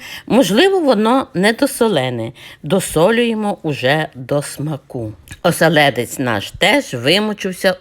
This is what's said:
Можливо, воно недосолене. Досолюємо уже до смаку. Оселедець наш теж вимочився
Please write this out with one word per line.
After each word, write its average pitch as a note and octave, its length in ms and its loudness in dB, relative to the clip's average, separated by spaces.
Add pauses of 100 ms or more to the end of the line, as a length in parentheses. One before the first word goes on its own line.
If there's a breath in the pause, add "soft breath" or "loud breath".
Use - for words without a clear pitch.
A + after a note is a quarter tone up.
(260 loud breath)
Можливо, C#4+ 540 4
воно B3 540 2
недосолене. F3 960 0 (300 loud breath)
Досолюємо G#3 1000 0
уже D3 520 -2
до C#3+ 280 -4
смаку. C3 680 -10 (300)
Оселедець D3+ 760 2
наш A#2 320 -2
теж A#3+ 440 0
вимочився F#3 880 -2